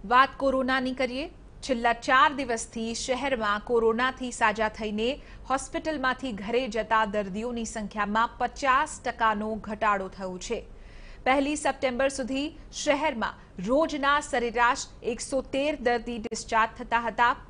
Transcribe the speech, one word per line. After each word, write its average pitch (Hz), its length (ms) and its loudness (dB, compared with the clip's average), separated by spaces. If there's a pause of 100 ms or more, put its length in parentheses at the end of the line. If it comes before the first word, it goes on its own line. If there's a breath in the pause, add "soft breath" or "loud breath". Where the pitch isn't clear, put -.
વાત 247 320 6
કોરોનાની 262 580 2
કરીએ. 262 360 -4 (320)
છેલ્લા 233 300 2
ચાર 269 400 6
દિવસથી 233 640 -4
શહેરમાં 240 640 0
કોરોનાથી 247 720 2
સાજા 214 360 2
થઈને 220 520 -2 (300 loud breath)
હોસ્પિટલમાંથી 269 800 -2
ઘરે 214 360 0
જતા 220 360 2
દર્દીઓની 214 600 -4
સંખ્યામાં 214 720 0
પચાસ 262 560 2 (100)
ટકાનો 220 500 0
ઘટાડો 208 540 0
થયો 185 300 -8
છે. 208 260 -6 (600 loud breath)
પહેલી 277 320 2
સપ્ટેમ્બર 269 520 0
સુધી 269 480 -4 (160 loud breath)
શહેરમાં 285 600 0 (320 loud breath)
રોજના 285 540 2
સરેરાશ 240 680 0 (140)
એકસો 240 380 -2
તેર 277 360 -2
દર્દી 240 420 -2
ડિસ્ચાર્જ 220 600 0
થતા 233 220 -2
હતા 240 360 2 (140)